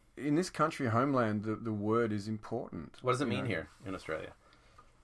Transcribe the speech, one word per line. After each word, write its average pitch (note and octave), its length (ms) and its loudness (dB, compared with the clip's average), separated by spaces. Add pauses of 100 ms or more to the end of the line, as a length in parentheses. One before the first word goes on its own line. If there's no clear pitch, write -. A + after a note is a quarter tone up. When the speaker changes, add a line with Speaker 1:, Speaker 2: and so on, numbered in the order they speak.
(160)
Speaker 1:
in D3 200 0
this F#3 140 2
country, D3+ 380 0
homeland, A#2 560 2
the, A2 120 0
the A2 180 -4
word G#2+ 380 2
is G#2 160 -4
important, A2 760 -6
Speaker 2:
What B2 80 4
does B2 100 2
it C#3 40 2
Speaker 1:
you A2+ 60 0
Speaker 2:
mean G2+ 120 0
Speaker 1:
know? B2 60 -2
Speaker 2:
here E2 180 -2 (180)
in F#2+ 80 -6
Australia? E2 380 -6 (720)